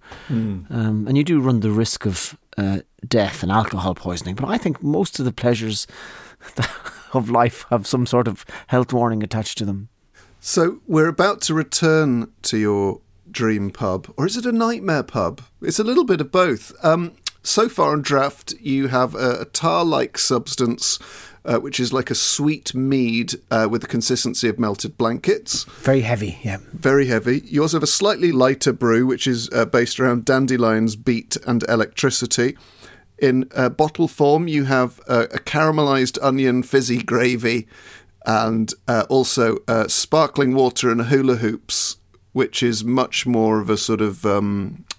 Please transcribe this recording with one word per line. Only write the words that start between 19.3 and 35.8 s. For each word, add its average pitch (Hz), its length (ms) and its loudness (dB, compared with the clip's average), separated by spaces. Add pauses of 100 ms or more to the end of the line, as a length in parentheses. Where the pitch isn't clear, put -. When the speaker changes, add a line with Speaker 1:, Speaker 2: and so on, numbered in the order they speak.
Speaker 3:
a - 40 -8
tar-like 165 720 0
substance, - 800 -2 (460)
uh, 117 140 0
which 127 200 -4
is 123 140 -2
like 131 180 -2
a 113 40 -2
sweet - 600 -2
mead, 127 600 0 (140)
uh, 113 200 2
with 113 120 -2
the - 60 -12
consistency 120 600 -2
of 110 120 -2
melted 107 380 -4
blankets. - 640 -2
Speaker 2:
Very - 380 0
heavy, 107 420 -4
yeah. 98 140 -4 (160)
Speaker 3:
Very 139 340 2
heavy. 123 380 0
You 143 180 0
also 160 140 0
have 147 60 0
a 151 40 0
slightly 180 440 2
lighter 131 420 2
brew, 117 320 2
which 131 220 -2
is, 117 240 -2
uh, 120 140 2
based 120 340 0
around 120 260 2
dandelions, 120 720 2
beet, 117 420 -2 (100)
and 120 220 0
electricity. 120 880 0 (640)
In, 131 360 2
uh, 131 140 2
bottle 156 380 0
form, 151 400 2
you 147 180 0
have, 127 420 0
uh, 117 240 2
a - 80 -6
caramelised 151 800 0